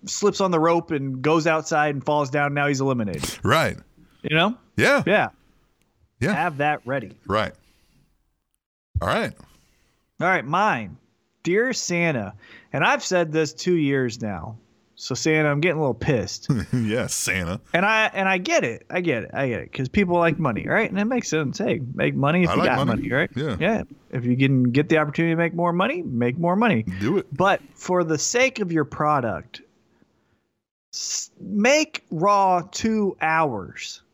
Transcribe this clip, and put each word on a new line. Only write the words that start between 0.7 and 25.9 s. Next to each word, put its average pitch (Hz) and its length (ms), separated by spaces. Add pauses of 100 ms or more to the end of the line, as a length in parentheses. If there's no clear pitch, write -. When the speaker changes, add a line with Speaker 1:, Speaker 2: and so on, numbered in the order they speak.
Speaker 1:
and 135 320
goes 156 240
outside 151 480
and 131 100
falls 147 240
down, 143 240
now 143 140
he's 139 120
eliminated. 110 640
Speaker 2:
Right. 131 320 (460)
Speaker 1:
You 147 160
know? 202 180 (220)
Speaker 2:
Yeah. 240 300
Speaker 1:
Yeah. 165 220 (920)
Speaker 2:
Yeah. 165 160
Speaker 1:
Have 160 240
that 147 260
ready. 123 280 (120)
Speaker 2:
Right. 101 280 (1500)
All 85 60
right. 185 260 (880)
Speaker 1:
All 165 60
right, 165 180
mine. 151 500 (460)
Dear 220 320
Santa, 160 600 (380)
and 139 140
I've 262 180
said 170 300
this 156 180
two - 240
years 135 460
now. 107 360 (380)
So, - 200
Santa, 156 340
I'm 143 100
getting 160 200
a - 20
little 135 140
pissed. 110 520 (140)
Speaker 2:
<laughs> - 120
Yes, 113 400
Santa. 92 460 (140)
Speaker 1:
And 175 120
I, 220 280
and 190 160
I 190 80
get 269 260
it. 117 260
I 185 120
get 131 220
it. - 100
I 135 160
get 107 120
it. - 120
'Cause 131 160
people 180 280
like 165 220
money, 120 260
right? 196 240
And 185 80
it 208 80
makes 240 220
sense. 151 300
Hey, - 240 (140)
make 143 200
money 151 280
if 165 60
Speaker 2:
I 175 40
Speaker 1:
you - 60
Speaker 2:
like 175 100
Speaker 1:
got 131 160
Speaker 2:
money. 113 160
Speaker 1:
money, 92 120
right? 160 220
Speaker 2:
Yeah. 127 240
Speaker 1:
Yeah. 208 240 (280)
If 123 120
you 123 140
can 135 340
get 147 160
the 156 120
opportunity 165 340
to 160 40
make 170 180
more 170 180
money, 247 300